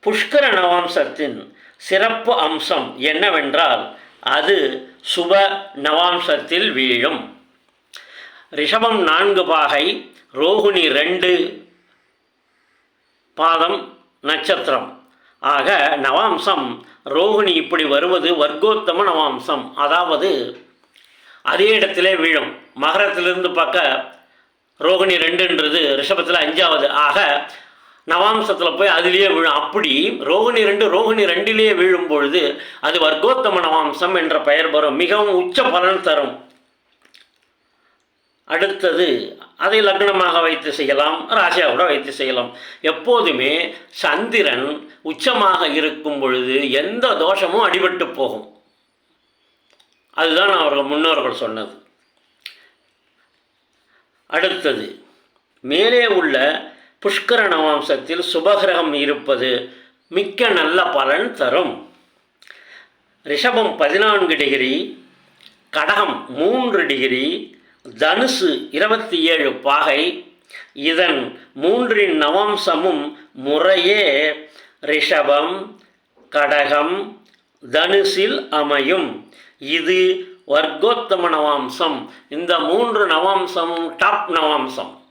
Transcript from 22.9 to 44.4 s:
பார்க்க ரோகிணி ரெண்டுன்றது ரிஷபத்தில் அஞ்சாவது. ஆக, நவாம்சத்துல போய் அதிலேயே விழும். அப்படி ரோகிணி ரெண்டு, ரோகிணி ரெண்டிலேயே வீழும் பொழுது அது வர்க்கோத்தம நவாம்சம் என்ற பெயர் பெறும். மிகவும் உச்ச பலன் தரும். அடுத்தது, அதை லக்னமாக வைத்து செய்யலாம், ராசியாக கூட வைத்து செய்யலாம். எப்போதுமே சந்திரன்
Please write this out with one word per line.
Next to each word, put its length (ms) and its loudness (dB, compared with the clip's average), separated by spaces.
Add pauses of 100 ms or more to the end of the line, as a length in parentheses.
பார்க்க 260 0 (1000)
ரோகிணி 380 2
ரெண்டுன்றது 800 0
ரிஷபத்தில் 400 -2
அஞ்சாவது. 540 2
ஆக, 580 0 (600)
நவாம்சத்துல 720 0
போய் 100 4
அதிலேயே 400 4
விழும். 240 2
அப்படி 580 0
ரோகிணி 540 0
ரெண்டு, 280 2
ரோகிணி 260 2
ரெண்டிலேயே 560 2
வீழும் 320 2
பொழுது 560 0 (180)
அது 200 0
வர்க்கோத்தம 600 2
நவாம்சம் 560 0
என்ற 240 0
பெயர் 300 2
பெறும். 240 2
மிகவும் 400 2
உச்ச 280 0
பலன் 400 2
தரும். 500 -2 (1900)
அடுத்தது, 960 0 (180)
அதை 260 2
லக்னமாக 580 2
வைத்து 320 0
செய்யலாம், 580 0
ராசியாக 400 2
கூட 140 2
வைத்து 280 -2
செய்யலாம். 440 -4 (240)
எப்போதுமே 960 0 (160)
சந்திரன் 1040 -2 (120)